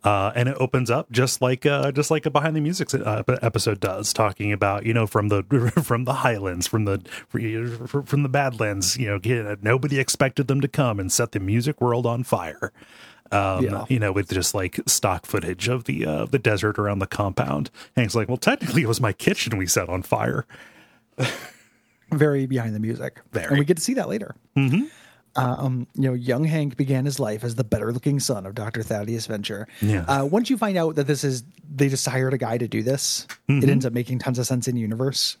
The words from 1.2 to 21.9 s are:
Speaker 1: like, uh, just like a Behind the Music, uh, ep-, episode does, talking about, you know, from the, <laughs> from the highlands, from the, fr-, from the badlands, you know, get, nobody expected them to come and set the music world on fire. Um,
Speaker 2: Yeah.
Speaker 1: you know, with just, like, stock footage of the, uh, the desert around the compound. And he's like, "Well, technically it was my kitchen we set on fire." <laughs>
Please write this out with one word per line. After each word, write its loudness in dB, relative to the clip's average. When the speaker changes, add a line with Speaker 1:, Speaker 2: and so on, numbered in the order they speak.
Speaker 1:
like, 0
uh, 2
just 0
like 0
a 0
Behind 2
the 2
Music, -2
uh, -2
ep-, 0
episode 0
does, -4
talking 0
about, 0
you 2
know, 4
from 2
the, 2
<laughs> 2
from 0
the 0
highlands, 0
from 0
the, 0
fr-, -4
from 0
the 0
badlands, 0
you -2
know, 0
get, -2
nobody 2
expected 0
them 4
to 0
come 0
and -2
set 0
the -2
music 0
world 2
on 0
fire. -2
Um, 2
Speaker 2:
Yeah. -2
Speaker 1:
you 4
know, 2
with 0
just, 0
like, -2
stock 0
footage -2
of -2
the, -2
uh, -2
the 0
desert 0
around 0
the -2
compound. -2
And 4
he's -4
like, 0
"Well, -2
technically 2
it 0
was 0
my 0
kitchen 0
we -2
set 0
on -2
fire." 0
<laughs> 0